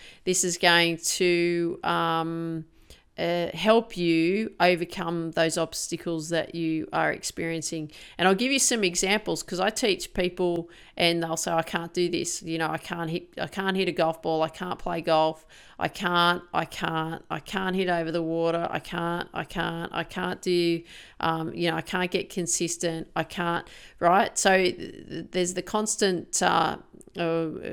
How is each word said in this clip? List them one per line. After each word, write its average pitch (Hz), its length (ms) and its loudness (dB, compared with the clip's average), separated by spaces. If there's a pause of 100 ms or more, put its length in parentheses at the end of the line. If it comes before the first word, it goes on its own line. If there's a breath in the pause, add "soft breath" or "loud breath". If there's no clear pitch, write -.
(240 loud breath)
This 185 200 0
is 175 140 0
going 170 400 6
to, 170 880 0
um, 165 800 -2 (520 soft breath)
uh, 170 360 0
help 220 440 4
you 175 640 2
overcome 170 720 2
those 165 260 2
obstacles 165 720 -4
that 165 260 -2
you 160 380 -2
are 160 180 2
experiencing. 165 800 -6 (260 loud breath)
And 180 100 4
I'll 190 60 8
give 240 180 2
you 277 60 4
some 226 260 2
examples, 185 600 0
'cause 180 160 -6
I 190 100 4
teach - 440 0
people 175 560 0 (280 loud breath)
and 170 240 2
they'll 165 160 -2
say, - 140 -2
"I 165 100 2
can't 170 320 -6
do 175 160 2
this. - 320 -4
You 165 160 -6
know, 160 120 -2
I 160 80 -4
can't 170 340 -6
hit, - 260 -8
I 160 100 -4
can't 190 280 -2
hit 190 140 2
a - 20 -2
golf 160 300 2
ball. 160 200 2
I 160 80 0
can't 180 300 -8
play 175 220 -4
golf. 156 440 2 (320 loud breath)
I - 100 -2
can't, 175 540 2 (120)
I 165 120 0
can't, 160 640 -4
I 160 100 -4
can't 185 360 -4
hit 185 140 0
over 170 220 0
the 170 120 0
water. 165 480 0
I 165 80 -4
can't, 170 540 -4
I - 100 -4
can't, 165 500 -4
I 170 100 -4
can't 185 380 -6
do, 170 400 2 (380 loud breath)
um, 160 340 0
you 170 160 0
know, 160 60 0
I 165 60 -2
can't 180 280 -2
get - 200 -2
consistent. 170 840 -2
I 160 80 0
can't," 170 440 -4 (320 loud breath)
right? 175 380 4
So 190 180 4
th-, 185 220 2 (320)
th-, 165 220 -10
there's 180 220 0
the 180 80 -6
constant, 214 800 0
uh, 175 360 2 (400)
uh, 165 320 0 (240)